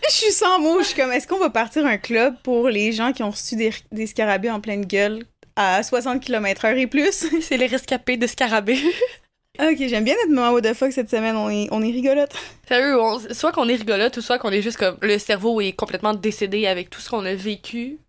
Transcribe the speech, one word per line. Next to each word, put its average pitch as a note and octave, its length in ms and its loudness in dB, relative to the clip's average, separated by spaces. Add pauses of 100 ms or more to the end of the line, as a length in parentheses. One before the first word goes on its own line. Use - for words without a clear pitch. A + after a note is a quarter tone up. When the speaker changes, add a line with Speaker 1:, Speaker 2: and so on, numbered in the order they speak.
Speaker 1:
Je - 40 2
suis G#4+ 200 2
sans F#4 280 2
mots, E4 200 4
je - 80 2
suis - 60 -6
comme, C4 160 0
est-ce B3 160 -2
qu'on F#4+ 120 -2
va F#4 120 2
partir A#3+ 340 0
un A#3 120 2
club A#3 480 0
pour B3 240 2
les G#3+ 240 0
gens A3+ 200 -2
qui A#3 120 -6
ont G#3 60 -4
reçu - 260 -8
des, A3 140 0 (200)
des A3 160 -6
scarabées G#3 440 0
en G#3+ 100 -4
pleine G3+ 240 -6
gueule G#3 400 0 (320)
à G3 260 2
soixante B3 400 -2
kilomètres G#3 420 -2
heure A3 120 2
et C4 100 2
plus ? D#4 480 0
<laughs> E4 60 2
Speaker 2:
C'est C#4+ 160 0
les B3 100 2
rescapés B3 500 -2
de A#3+ 100 0
scarabées. A3+ 520 0
<laughs> D4+ 120 2 (680)
Speaker 1:
Ok, D#4 200 2
j'aime A#3 260 0
bien C4+ 180 4
notre D#4 160 4
moment A#3+ 140 4
what A#3+ 80 4
the A3 140 2
fuck C4+ 180 0
cette B3 160 -2
semaine, A3 260 0
on G#3+ 140 -2
est, G#3 220 -2
on G#3+ 120 0
est A3 80 0
rigolote. C4+ 400 2 (380)
Speaker 2:
Sérieux, B3+ 320 4
on, A3+ 180 2 (140)
soit D#4+ 200 0
qu'on C4+ 180 0
est B3 60 2
rigolote G#3+ 420 0
ou - 20 -6
soit B3 180 0
qu'on A3+ 140 -4
est G3+ 80 2
juste A3+ 160 -4
comme, F#3+ 240 0
le G#3 180 2
cerveau G#3+ 440 0
est F#3+ 100 -2
complètement G#3+ 400 -2
décédé G#3 540 -2
avec F3+ 240 -2
tout - 100 -14
ce - 80 -10
qu'on G#3+ 160 -4
a F#3+ 100 -4
vécu A#3 640 -8 (100)